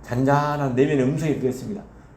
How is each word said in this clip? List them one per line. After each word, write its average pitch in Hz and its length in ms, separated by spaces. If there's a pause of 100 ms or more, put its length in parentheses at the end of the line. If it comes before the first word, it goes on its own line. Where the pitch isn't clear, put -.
잔잔한 143 720
내면의 139 300
음성이 143 340
들렸습니다. 113 440 (340)